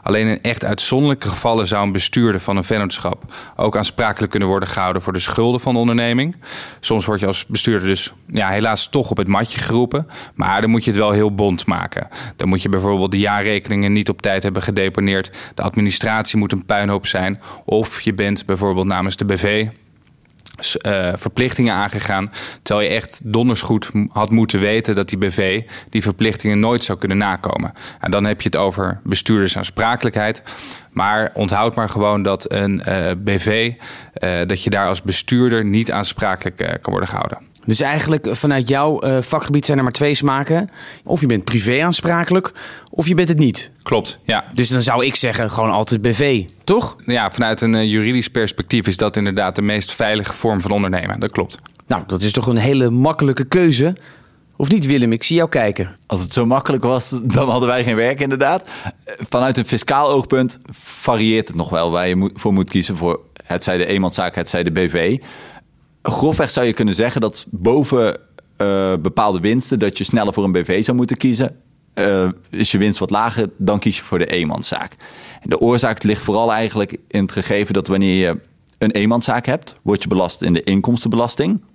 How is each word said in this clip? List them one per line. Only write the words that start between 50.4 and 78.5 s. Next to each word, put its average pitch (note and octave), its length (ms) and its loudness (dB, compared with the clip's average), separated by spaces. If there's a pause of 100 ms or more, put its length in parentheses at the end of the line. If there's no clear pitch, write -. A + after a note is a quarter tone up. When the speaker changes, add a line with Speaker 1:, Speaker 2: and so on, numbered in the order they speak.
Speaker 1:
van G2 100 -2
ondernemen. G2 480 -2
Dat G#2 120 -2
klopt. - 280 -4 (280)
Speaker 2:
Nou, G#2+ 200 -2
dat F#2 140 -4
is G#2 100 0
toch A2+ 160 0
een A#2 100 2
hele B2+ 320 4
makkelijke C3+ 540 2
keuze? E3 520 2 (600)
Of C#3+ 140 -2
niet, F#3 160 4
Willem? B2+ 260 4
Ik A2+ 120 -2
zie E3 120 0
jou E3 140 4
kijken. G#2 460 0 (100)
Speaker 3:
Als F#2 160 -4
het F2+ 120 -6
zo A#2+ 120 2
makkelijk C3 380 0
was, B2 260 0
<laughs> B2 260 -2
dan C3 140 2
hadden B2 200 2
wij B2 140 2
geen A#2 120 0
werk, B2+ 260 2
inderdaad. C#3 480 0 (140)
Eh, - 300 -12 (160)
vanuit B2+ 280 2
een A#2 80 0
fiscaal C#3 440 0
oogpunt C3 500 2 (120)
varieert A2 760 0
het E2+ 100 -8
nog E2 120 -2
wel E2+ 220 0
waar F2 160 0
je F2+ 80 2
moet, F#2+ 180 2
voor G#2 200 0
moet F#2+ 160 2
kiezen, F2+ 260 0
voor E2+ 240 -2 (240)
hetzij F2+ 340 -2
de F2 80 2
eenmanszaak, F#2 500 -2
hetzij F2 280 -2
de F2 80 0
B F2 200 0
V. F2 260 0 (840)
Grofweg C#3+ 460 0
zou B2 160 0
je A2+ 80 2
kunnen G#2 220 0
zeggen A#2 260 0
dat - 280 -4
boven, A#2 680 2 (380)
eh, G2 420 2
bepaalde F#2 400 0
winsten, A2+ 400 0
dat G2+ 180 0
je G2 60 -4
sneller G#2 300 0
voor G2+ 100 0
een F#2+ 80 2
B F2+ 140 2
V F#2+ 180 0
zou B2 140 0
moeten B2 200 0
kiezen. B2 380 0 (380)
Eh, G2 360 2 (200)
is G2+ 220 -2
je G2 60 0
winst G2+ 220 2
wat F#2+ 100 -2
lager, A2 480 0
dan G2+ 220 0
kies - 180 0
je - 60 -10
voor F#2 140 -2
de E2+ 80 2
eenmanszaak. D#2+ 720 -4 (460)
En - 80 -10
de - 100 0
oorzaak A#2 440 2
ligt G#2 180 0
vooral A2 320 2
eigenlijk G#2+ 440 -2 (100)
in G#2 140 0
het F#2+ 100 0
gegeven G2+ 420 -2
dat F#2+ 140 0
wanneer F#2+ 400 2
je E2+ 120 0 (380)